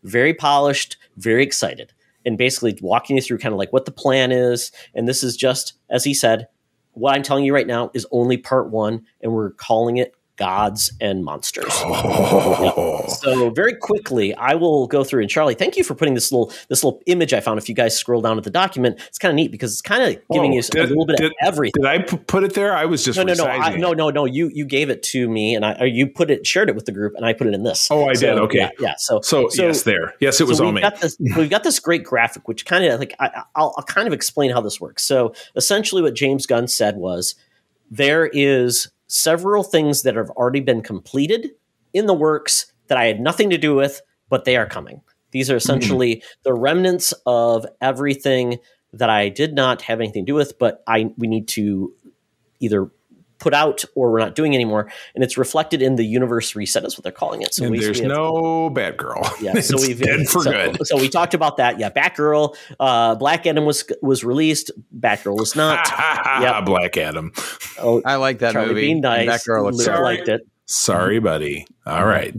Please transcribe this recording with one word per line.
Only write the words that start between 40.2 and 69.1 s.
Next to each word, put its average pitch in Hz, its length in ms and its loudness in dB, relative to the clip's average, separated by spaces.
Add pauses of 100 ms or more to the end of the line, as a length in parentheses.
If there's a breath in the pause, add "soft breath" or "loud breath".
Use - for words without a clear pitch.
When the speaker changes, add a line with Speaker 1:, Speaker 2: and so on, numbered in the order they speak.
Speaker 1:
already 127 280 0
been 127 220 0
completed 156 720 -4 (420)
in 208 140 0
the 196 60 4
works 156 600 0 (140)
that 131 100 2
I 117 80 4
had 107 140 2
nothing 170 300 0
to 170 80 2
do 151 180 2
with, 139 260 0 (280)
but - 160 0
they 127 100 4
are 120 100 2
coming. - 360 -14 (300)
These 131 180 -2
are 135 60 4
Speaker 2:
Mm-hmm. - 20 2
Speaker 1:
essentially 120 680 0 (200 loud breath)
the 131 100 2
remnants 175 600 2 (120)
of 117 400 2 (160)
everything 131 800 0 (340 soft breath)
that 117 160 0
I 104 180 4
did 147 260 -2
not 131 300 2
have 113 160 -2
anything 107 260 -4
to 139 60 -4
do 143 40 0
with, 143 220 -2
but - 300 0
I, 110 300 2
we 117 100 -2
need 110 220 -2
to 101 440 -2 (680)
either 101 280 0 (500)
put 151 140 0
out 147 300 2 (100)
or 127 160 2
we're 113 100 4
not 110 160 -2
doing 151 200 2
anymore." 107 340 0 (260 loud breath)
And 123 80 2
it's 127 140 -2
reflected 156 440 0
in 131 160 2
the 113 80 2
universe 117 500 -2
reset 104 300 -4
is - 120 -8
what - 60 -20
they're 90 80 -8
calling - 300 -6
it. - 120 -4
So - 120 -4
Speaker 2:
And 120 80 -2
Speaker 1:
we, 117 60 -2
Speaker 2:
there's 107 200 -2
Speaker 1:
we 117 60 -2
have 139 100 -2
Speaker 2:
no 160 540 -2
Batgirl. - 720 -6
Speaker 1:
Yeah, 98 120 -4
Speaker 2:
<laughs> - 60 4
Speaker 1:
so 131 160 0
Speaker 2:
It's 135 120 2
Speaker 1:
we've 120 120 -4
Speaker 2:
dead 139 300 0
for 180 140 2
Speaker 1:
so, 135 80 2
Speaker 2:
good. 104 360 -2
Speaker 1:
so 156 80 0
we 135 140 2
talked 175 240 0
about 156 240 0
that. 123 200 2
Yeah, 107 120 -4
Batgirl, 151 680 0 (240 loud breath)
uh, 117 360 4
Black 147 300 0
Adam 151 200 2
was, 147 180 0 (180)
was 135 220 0
released. 147 480 0 (260)
Batgirl 104 400 -2
was 107 180 -2
not. 151 380 2
Speaker 2:
<laughs> 135 480 0
Speaker 1:
Yep. 113 240 0
Speaker 2:
Black 90 320 0
Adam. 78 340 -4 (500 loud breath)
Speaker 1:
Oh, 117 240 2
Speaker 3:
I 135 120 0
like 135 220 0
that 117 140 0
Speaker 1:
Charlie 110 160 0
Speaker 3:
movie. 110 120 0
Speaker 1:
being 151 200 2
nice. 117 260 2